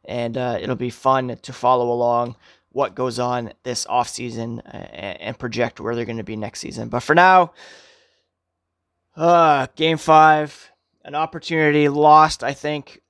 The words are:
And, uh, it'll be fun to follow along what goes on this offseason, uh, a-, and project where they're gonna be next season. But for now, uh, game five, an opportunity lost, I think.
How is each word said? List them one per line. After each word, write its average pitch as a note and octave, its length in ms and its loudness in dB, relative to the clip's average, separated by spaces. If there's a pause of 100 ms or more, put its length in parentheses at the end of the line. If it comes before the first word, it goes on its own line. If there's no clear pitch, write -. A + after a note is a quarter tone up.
And, A#2+ 320 -8
uh, B2 240 -4
it'll B2 160 -6
be B2 140 -8
fun C3 520 -2
to B2+ 100 -16
follow B2 380 0
along A#2+ 460 -2 (340)
what B2+ 240 -4
goes B2+ 240 -6
on B2 340 -6 (120)
this B2 220 -8
offseason, A#2 760 -6
uh, - 180 -20
a-, - 440 -14
and A#2 160 -10
project A#2 420 -6
where A#2 140 -6
they're A#2 100 -6
gonna A2+ 200 -10
be A2 120 -10
next G#2+ 240 -12
season. - 280 -12
But A#2+ 120 -6
for D3 140 -2
now, F3+ 380 6 (1600)
uh, D#3+ 500 2 (100)
game E3 220 -2
five, D#3 720 4 (340)
an C#3+ 100 -18
opportunity D3+ 760 0
lost, D3+ 560 6
I C3+ 80 -4
think. D3+ 580 -10